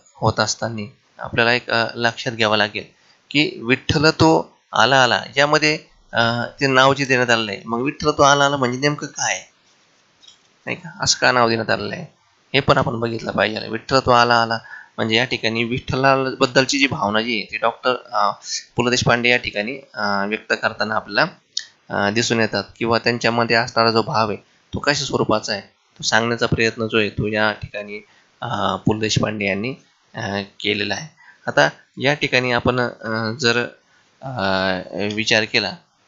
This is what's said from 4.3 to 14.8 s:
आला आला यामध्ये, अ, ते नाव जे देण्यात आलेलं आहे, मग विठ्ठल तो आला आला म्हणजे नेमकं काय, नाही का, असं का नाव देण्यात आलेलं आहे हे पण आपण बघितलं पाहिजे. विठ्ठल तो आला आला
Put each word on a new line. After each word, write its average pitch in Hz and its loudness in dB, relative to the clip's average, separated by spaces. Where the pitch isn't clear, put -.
आला 127 4
आला 113 2
यामध्ये, 151 2
अ, 117 0
ते 143 2
नाव 135 6
जे 135 -2
देण्यात 123 2
आलेलं 113 0
आहे, 98 -10
मग 117 -4
विठ्ठल 151 -4
तो 151 0
आला 143 6
आला 139 2
म्हणजे 127 0
नेमकं 147 -2
काय, 110 -6
नाही 127 -6
का, 160 -16
असं - -2
का 127 4
नाव 120 6
देण्यात 113 0
आलेलं 107 -4
आहे 151 -10
हे 135 2
पण 143 2
आपण 120 -2
बघितलं 113 -4
पाहिजे. 107 -2
विठ्ठल 113 -2
तो 131 2
आला 120 6
आला 113 -2